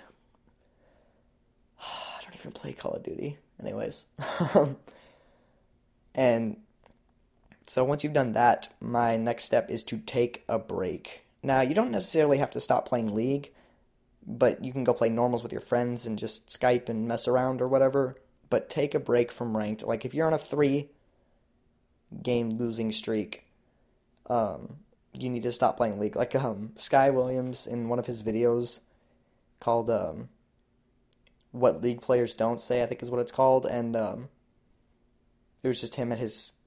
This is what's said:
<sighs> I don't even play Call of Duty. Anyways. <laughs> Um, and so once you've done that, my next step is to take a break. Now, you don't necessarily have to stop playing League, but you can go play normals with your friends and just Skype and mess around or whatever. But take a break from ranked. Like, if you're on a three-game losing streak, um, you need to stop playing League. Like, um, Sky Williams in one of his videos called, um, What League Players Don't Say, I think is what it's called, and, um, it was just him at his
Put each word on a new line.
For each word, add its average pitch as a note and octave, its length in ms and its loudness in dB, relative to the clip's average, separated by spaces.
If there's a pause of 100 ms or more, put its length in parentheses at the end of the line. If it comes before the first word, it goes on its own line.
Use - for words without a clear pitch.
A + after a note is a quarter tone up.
<sighs> - 1700 -20
I - 420 -12
don't - 140 -20
even - 160 -14
play - 220 -12
Call - 180 -4
of - 100 -6
Duty. - 360 -6 (220)
Anyways. - 500 -6
<laughs> - 40 -20 (400)
Um, C#3+ 220 4 (1400)
and A#2 440 2 (1080)
so - 160 0
once C#3+ 220 0
you've D3+ 80 -4
done B2+ 220 2
that, A#2+ 340 4 (120)
my A#2 360 2
next A#2 280 -2
step A#2 240 2
is A2+ 160 -4
to A2+ 140 -6
take A#2+ 500 -2
a A2+ 120 0
break. - 640 -6 (180)
Now, C3+ 200 2
you C3 120 2
don't A#3+ 160 2
necessarily D#3 480 2
have C#3+ 140 -2
to - 80 -4
stop - 260 2
playing A2+ 280 0
League, C3+ 360 -2 (760)
but B2 380 2
you B2+ 80 -8
can C3 120 -4
go A#2+ 100 4
play A#2 140 2
normals A#2 340 2
with A#2 100 -10
your A#2+ 80 -6
friends A#2+ 460 -2
and A2 120 -4
just - 300 -8
Skype B2 400 2
and A2+ 200 -2
mess A#2 180 -2
around B2+ 340 2
or B2+ 80 0
whatever. C3+ 480 4 (340)
But - 200 2
take D3 240 0
a D3 60 0
break A#2+ 320 4
from A2+ 240 -4
ranked. G#2+ 260 -2
Like, A2+ 220 -2
if B2+ 100 -6
you're D#3+ 120 2
on D#3+ 80 2
a D3 40 4
three-game - 2000 -4
losing A2+ 420 -2
streak, G#2+ 520 -4 (840)
um, G#2 480 -2 (360)
you B2+ 160 -6
need A#2+ 140 -4
to A#2+ 100 -2
stop - 240 2
playing G#2+ 220 0
League. G#2 180 -2
Like, - 180 0
um, A2 420 -4
Sky C#3 340 4
Williams B2+ 560 -2
in A#2 220 -4
one A#2+ 100 0
of A#2 80 -2
his A#2 160 -6
videos A#2 580 0 (800)
called, A#2 300 0
um, F#2+ 380 -2 (1200)
What B2 320 4
League A#2+ 180 0
Players B2 340 2
Don't A#2 260 0
Say, B2 220 0
I A2+ 40 0
think A#2+ 160 -6
is A#2+ 80 -8
what B2 100 -2
it's A#2+ 120 -4
called, C3 340 4
and, A#2 300 -2
um, A2 320 -4 (1300)
it C3 60 0
was A#2+ 120 -2
just - 160 -8
him A#2+ 160 -4
at A2+ 60 -4
his - 340 -6 (140)